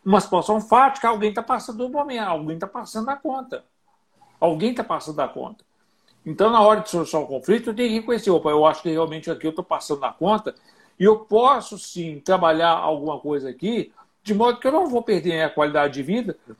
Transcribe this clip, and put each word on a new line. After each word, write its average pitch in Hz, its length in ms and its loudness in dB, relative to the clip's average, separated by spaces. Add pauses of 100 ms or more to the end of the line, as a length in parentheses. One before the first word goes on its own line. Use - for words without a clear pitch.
Uma 190 160 6
situação 190 400 0
fática, 254 480 4
alguém 214 240 0
tá 233 100 -6
passando 240 440 -6
um 254 40 -8
momento, 277 320 -4
alguém 165 360 -6
tá 190 80 -8
passando 220 440 -10
a 285 60 -4
conta. 262 480 -10 (760)
Alguém 170 340 0
tá 226 100 -6
passando 151 360 -6
a 131 80 -2
conta. - 360 -14 (640)
Então, 202 240 2
na 233 100 4
hora 208 200 6
de - 100 -10
solucionar 160 360 -2
o - 40 -12
conflito, 226 400 0
eu 214 40 -4
tenho 240 160 0
que 220 60 -2
reconhecer, 226 340 -2
"Opa, 160 200 2
eu 151 160 6
acho 156 160 2
que 170 80 -4
realmente 160 400 -4
aqui 156 160 -6
eu 160 80 -4
tô 175 80 -8
passando 143 420 -4
a 117 80 -4
conta 190 420 -2 (440)
e 180 60 0
eu 220 160 6
posso, 226 580 2
sim, 165 460 -10
trabalhar 170 460 4
alguma 156 500 -2
coisa 139 300 -4
aqui, 185 420 -4 (300)
de 208 120 -2
modo 240 260 2
que 262 60 -2
eu 269 60 2
não 339 160 2
vou 240 140 0
perder 175 300 0
a - 20 0
minha 160 160 0
qualidade 147 440 0
de 139 80 -8
vida 196 340 -4 (240)